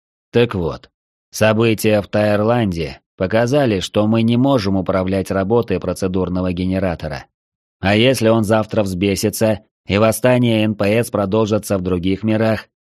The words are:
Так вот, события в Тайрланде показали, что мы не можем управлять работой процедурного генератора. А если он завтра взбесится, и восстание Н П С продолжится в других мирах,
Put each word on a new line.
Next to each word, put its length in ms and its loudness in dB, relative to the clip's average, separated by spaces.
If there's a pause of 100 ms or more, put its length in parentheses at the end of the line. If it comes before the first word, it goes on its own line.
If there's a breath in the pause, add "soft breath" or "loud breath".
(320)
Так 240 2
вот, 340 -6 (420)
события 680 2
в 60 -10
Тайрланде 920 0 (160)
показали, 640 0
что 280 -2
мы 140 2
не 160 2
можем 400 0
управлять 540 -2
работой 480 0
процедурного 720 -4
генератора. 720 -4 (540)
А 160 2
если 340 2
он 140 4
завтра 400 0
взбесится, 800 -2 (260)
и 100 0
восстание 640 2
Н 120 -2
П 280 0
С 60 -6
продолжится 680 -2
в 40 -4
других 420 -2
мирах, 440 0 (300)